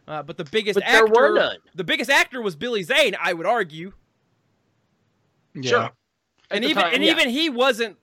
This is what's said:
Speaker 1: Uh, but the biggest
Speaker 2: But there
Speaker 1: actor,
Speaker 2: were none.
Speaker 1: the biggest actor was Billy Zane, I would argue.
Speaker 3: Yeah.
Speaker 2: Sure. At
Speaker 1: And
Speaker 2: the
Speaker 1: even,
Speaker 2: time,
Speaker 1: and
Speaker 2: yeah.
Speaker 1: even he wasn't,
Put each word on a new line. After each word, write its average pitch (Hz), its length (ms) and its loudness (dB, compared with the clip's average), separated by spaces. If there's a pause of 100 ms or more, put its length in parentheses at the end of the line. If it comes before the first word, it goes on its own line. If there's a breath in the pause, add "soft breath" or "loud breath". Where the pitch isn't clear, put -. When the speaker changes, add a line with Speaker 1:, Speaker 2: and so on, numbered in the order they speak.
Speaker 1:
Uh, 151 160 -10
but 151 140 -14
the 175 80 -8
biggest 202 340 -2
Speaker 2:
But 196 100 -2
there 233 180 6
Speaker 1:
actor, 214 60 4
Speaker 2:
were 240 220 4
none. 131 220 0 (180)
Speaker 1:
the 175 80 -8
biggest 254 260 -2
actor 277 320 2
was 202 140 -4
Billy 208 300 -4
Zane, 247 360 2
I 170 120 -2
would 165 120 -6
argue. 185 500 -2 (1600)
Speaker 3:
Yeah. 127 160 -6
Speaker 2:
Sure. 117 100 2
At 113 120 -8 (580)
Speaker 1:
And 208 140 -4
Speaker 2:
the 277 40 0
Speaker 1:
even, - 140 0
Speaker 2:
time, - 120 0
Speaker 1:
and 269 100 0
Speaker 2:
yeah. 320 60 4
Speaker 1:
even 311 200 2
he 311 200 -2
wasn't, 233 520 -2